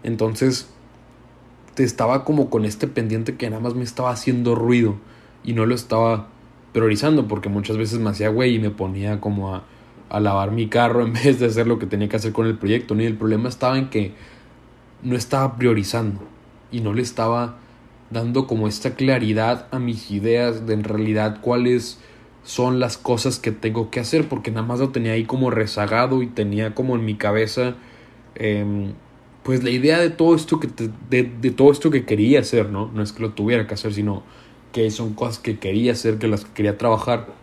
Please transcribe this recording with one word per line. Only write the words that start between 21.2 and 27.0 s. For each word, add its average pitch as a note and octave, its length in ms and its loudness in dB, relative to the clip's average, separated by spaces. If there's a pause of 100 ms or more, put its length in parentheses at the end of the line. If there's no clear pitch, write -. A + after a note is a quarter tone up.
cuáles B2 580 0 (460)
son B2 360 0
las A#2+ 180 -2
cosas B2 400 0
que A2 140 -2
tengo A2 380 -2
que B2+ 100 -4
hacer, D3 280 0
porque A2+ 220 -6
nada A2+ 160 -2
más A#2+ 140 -2
lo C3+ 100 0
tenía A#2 220 -2
ahí A2+ 120 0
como B2+ 260 0
rezagado A2+ 720 0
y A#2+ 40 -2
tenía G#2+ 480 -2
como B2+ 220 0
en A2+ 80 -2